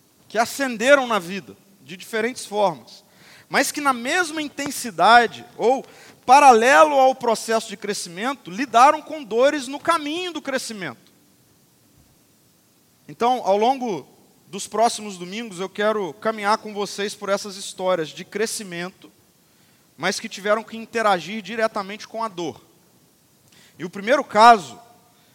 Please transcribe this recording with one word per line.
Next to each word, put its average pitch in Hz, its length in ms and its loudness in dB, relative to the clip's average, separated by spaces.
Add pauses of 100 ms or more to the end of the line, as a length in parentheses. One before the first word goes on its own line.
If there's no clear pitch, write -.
(280)
que - 100 -8
ascenderam 254 680 2
na 226 100 -2
vida 170 380 -10 (260)
de 143 140 -20
diferentes 226 500 -6
formas, 190 600 -4 (420)
mas 254 240 0
que - 80 -10
na 285 140 0
mesma 302 480 -4
intensidade 226 1040 2 (100)
ou 226 300 0 (400)
paralelo 277 720 8
ao 262 200 4
processo 226 540 -2
de 202 80 -12
crescimento, 196 760 -8
lidaram 262 500 4
com 302 220 -14
dores 254 420 0
no 277 140 -10
caminho 330 540 -4
do 302 80 -12
crescimento. 220 680 -10 (2000)
Então, 233 380 -2
ao 190 100 2
longo 233 500 -2 (420)
dos - 200 -12
próximos 214 500 -2
domingos, 185 420 -12
eu 190 80 -8
quero 208 460 -2
caminhar 220 440 -2
com 214 160 -16
vocês 202 400 -8
por 196 160 -8
essas 196 280 -4
histórias 185 520 -4
de 156 140 -16
crescimento, 190 880 -8 (840)
mas 180 220 -2
que 226 100 -10
tiveram 208 340 -2
que 226 140 -14
interagir 208 640 -2
diretamente 214 680 -6
com 220 160 -8
a 220 60 -6
dor. 175 320 -10 (1160)
E 147 60 -14
o 180 60 -10
primeiro 226 340 -2
caso 214 560 6 (560)